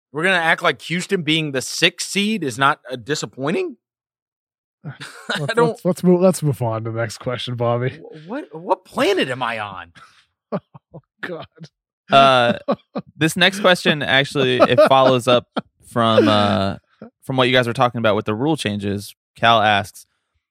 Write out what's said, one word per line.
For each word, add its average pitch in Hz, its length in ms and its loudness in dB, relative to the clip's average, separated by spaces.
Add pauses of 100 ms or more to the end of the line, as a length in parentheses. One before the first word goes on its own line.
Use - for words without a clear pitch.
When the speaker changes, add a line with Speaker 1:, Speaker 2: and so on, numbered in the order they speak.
(100)
Speaker 1:
We're 147 120 -8
gonna 185 140 2
act 170 260 0
like 160 200 0
Houston 180 400 -4
being 156 300 0
the 131 80 -2
sixth - 480 -2
seed 202 340 -2
is 127 160 -6
not, 139 220 2 (100)
uh, 131 60 -10
disappointing? 151 800 -6 (1080)
<laughs> - 0 -
Speaker 2:
Let's, - 640 -10
Speaker 1:
I - 40 -4
don't 233 140 2
Speaker 2:
let's, - 160 -8
let's 175 200 -2
move, 180 160 4
let's 185 220 2
move 143 200 -2
on 113 220 -4
to 113 80 -6
the 113 60 -6
next 113 200 -6
question, 123 380 -8
Bobby. 120 340 0
Speaker 1:
Wh-, 156 380 -18
what, 269 260 -12
what 190 300 -4
planet 294 440 0
am 127 140 -6
I 117 160 -4
on? 95 340 -12 (600)
Speaker 2:
<laughs> 202 80 -4 (340)
Oh, 165 60 -18 (200)
God. 160 260 -12 (640)
Speaker 3:
Uh, 131 480 4 (580)
this 156 200 -2
next 190 240 0
question, 180 420 2
actually, 131 540 0
it 190 320 4
follows 131 400 4
up 120 180 2 (420)
from, 113 380 2
uh, 101 520 0 (440)
from 131 140 -8
what 127 120 4
you 127 40 0
guys 127 140 4
were 117 80 -4
talking 123 240 0
about 110 180 2
with 107 80 -2
the 107 100 -4
rule 143 220 -2
changes. 101 580 -6 (220)
Cal 117 240 6
asks, 104 460 0 (440)